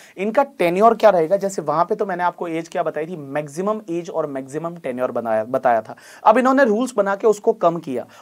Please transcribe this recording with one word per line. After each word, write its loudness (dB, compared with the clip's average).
इनका 0
टेन्योर 2
क्या 6
रहेगा। 4
जैसे -6
वहां 2
पे 2
तो -2
मैंने -4
आपको -4
एज -6
क्या -4
बताई -4
थी, -10
मैक्सिमम -6
एज -6
और -4
मैक्सिमम -8
टेन्योर -4
बनाया, -2
बताया 0
था। -12
अब 8
इन्होंने 4
रूल्स 0
बना 0
के 0
उसको 2
कम 0
किया -8